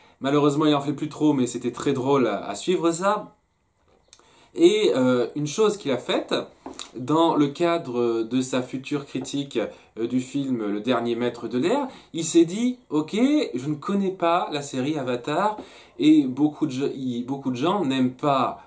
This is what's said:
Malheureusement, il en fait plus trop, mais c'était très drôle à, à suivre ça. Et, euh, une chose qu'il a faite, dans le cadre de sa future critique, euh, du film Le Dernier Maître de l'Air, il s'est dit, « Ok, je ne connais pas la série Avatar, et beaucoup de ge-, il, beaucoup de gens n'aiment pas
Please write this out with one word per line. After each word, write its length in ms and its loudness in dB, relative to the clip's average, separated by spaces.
Malheureusement, 460 2
il 100 4
en 60 0
fait 100 -4
plus 180 -6
trop, 220 2
mais 160 2
c'était 240 -6
très 220 -2
drôle 340 2
à, 160 -4
à 100 -8
suivre 380 0
ça. 460 -2
Et, 400 6
euh, 400 2
une 120 -2
chose 300 2
qu'il 140 -4
a 60 0
faite, 360 -4
dans 400 2
le 120 4
cadre 760 0
de 180 0
sa 200 -2
future 440 -6
critique, 540 -6
euh, 80 -2
du 140 0
film 440 -4
Le 140 -2
Dernier 360 -2
Maître 340 -4
de 80 -2
l'Air, 320 0
il 100 -6
s'est 220 6
dit, « 340 -2
Ok, 280 -2
je 140 -6
ne 80 -2
connais 360 -2
pas 420 0
la 80 -4
série 360 -4
Avatar, 600 -2
et 240 8
beaucoup 440 0
de 40 -6
ge-, 240 -2
il, 300 -4
beaucoup 260 -4
de 60 -4
gens 260 0
n'aiment 300 0
pas 540 0